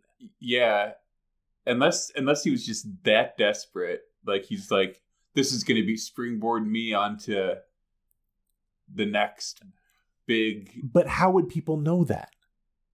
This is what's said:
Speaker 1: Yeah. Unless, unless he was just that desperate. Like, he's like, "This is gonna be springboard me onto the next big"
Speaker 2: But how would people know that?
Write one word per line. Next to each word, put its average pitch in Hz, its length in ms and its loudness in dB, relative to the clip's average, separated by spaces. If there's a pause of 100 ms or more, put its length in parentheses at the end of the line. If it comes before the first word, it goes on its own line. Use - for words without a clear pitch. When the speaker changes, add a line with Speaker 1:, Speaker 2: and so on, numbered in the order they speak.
(400)
Speaker 1:
Yeah. 113 540 2 (720)
Unless, 123 500 2
unless 143 280 0
he 175 80 2
was 123 140 -2
just 110 200 -8 (200)
that 110 320 4
desperate. 98 640 -2 (240)
Like, 98 200 0
he's 98 240 -10
like, 95 320 0 (320)
"This 135 200 0
is 117 100 -6
gonna 113 220 2
be 110 100 -2
springboard 113 720 -4
me 113 260 -4
onto 101 600 -2 (1400)
the 104 120 -2
next - 580 -4 (600)
big" 110 580 -2
Speaker 2:
But 135 240 2
how 185 240 2
would 185 160 4
people 160 300 -4
know 165 280 2
that? - 260 -6 (600)